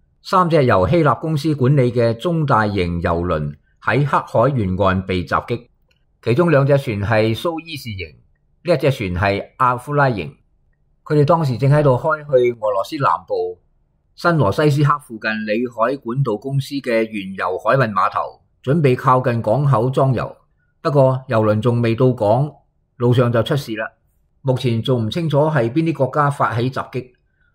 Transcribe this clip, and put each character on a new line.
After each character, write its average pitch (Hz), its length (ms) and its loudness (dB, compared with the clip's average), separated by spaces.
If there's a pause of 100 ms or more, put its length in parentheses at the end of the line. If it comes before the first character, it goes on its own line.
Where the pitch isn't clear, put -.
(240)
三 185 260 2
隻 151 160 4
由 95 220 4
希 165 160 4
臘 127 160 2
公 160 180 -4
司 151 160 -2
管 139 240 2
理 123 140 2
嘅 117 240 0
中 165 280 -2
大 110 240 2
型 87 340 -2
郵 87 240 -2
輪 76 300 -4 (280)
喺 120 200 0
黑 - 20 0 (440)
海 143 80 -4
沿 92 200 -2
岸 95 280 0
被 92 180 -2
襲 82 220 -4
擊， - 220 -8 (560)
其 110 100 2
中 135 160 2
兩 139 160 4
隻 143 120 4
船 110 240 -4
係 110 380 0
蘇 165 200 -6
伊 160 160 -16
士 - 160 -12
型， 90 160 -10 (560)
呢 - 100 2
一 151 40 0
隻 143 140 2
船 101 220 -4
係 98 300 0 (140)
阿 123 200 2
夫 143 160 -10
拉 143 160 2
型。 85 260 -6 (680)
佢 - 100 -4
哋 147 120 4
當 165 200 2
時 127 120 -2
正 135 140 2
喺 147 120 4
度 139 140 4
開 151 200 -2
去 131 340 2
俄 107 200 -4
羅 98 120 -2
斯 156 140 -8
南 120 140 2 (160)
部 90 320 -4 (560)
新 175 220 0
羅 101 140 2
西 151 180 2
斯 143 140 2
克 147 160 2
附 110 200 -16
近 110 120 -4 (140)
里 113 220 -2
海 117 300 -2
管 131 260 -4
道 113 120 0
公 135 240 -4
司 143 160 -6
嘅 117 320 0
原 98 280 -8
油 92 240 -4
海 113 160 0
運 120 160 0
碼 95 200 0
頭， - 300 -6 (220)
準 156 180 0
備 127 160 2
靠 127 240 2
近 117 200 -2
港 113 240 0
口 127 240 2
裝 135 240 0
油。 71 220 -6 (460)
不 165 80 -2
過 131 380 2
郵 113 160 0
輪 107 180 2
仲 120 200 0
未 113 120 0
到 127 200 2
港， 117 380 0 (440)
路 123 180 2
上 120 180 2
就 117 120 2
出 156 120 -2
事 117 200 -6
啦。 107 100 -6 (560)
目 127 160 -2
前 117 240 -2
仲 120 240 -2
唔 107 60 -4
清 170 180 -4
楚 139 120 0
係 147 280 0
邊 156 140 -2
啲 165 100 -2
國 127 200 -2
家 143 180 0
發 113 240 -2
起 123 160 -2
襲 - 180 -8
擊。 - 220 -10 (440)